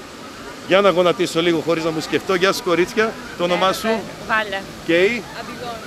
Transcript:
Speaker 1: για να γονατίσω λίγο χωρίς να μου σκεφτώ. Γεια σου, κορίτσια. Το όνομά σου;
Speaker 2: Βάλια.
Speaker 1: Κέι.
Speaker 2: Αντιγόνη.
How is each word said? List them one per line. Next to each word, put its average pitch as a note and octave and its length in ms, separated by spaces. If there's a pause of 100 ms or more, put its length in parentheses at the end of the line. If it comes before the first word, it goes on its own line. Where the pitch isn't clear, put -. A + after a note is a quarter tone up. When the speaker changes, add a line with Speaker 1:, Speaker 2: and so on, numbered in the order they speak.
(680)
Speaker 1:
για F#3 140
να G3+ 80
γονατίσω E3+ 520
λίγο E3+ 240
χωρίς D#3+ 180
να E3 80
μου D#3 100
σκεφτώ. D#3 340
Γεια F#3 180
σου, - 100
κορίτσια. F#3 480 (260)
Το F3 60
όνομά F3+ 300
σου; G#3+ 160 (380)
Speaker 2:
Βάλια. G#3+ 340 (240)
Speaker 1:
Κέι. F#3+ 380 (160)
Speaker 2:
Αντιγόνη. A#3 480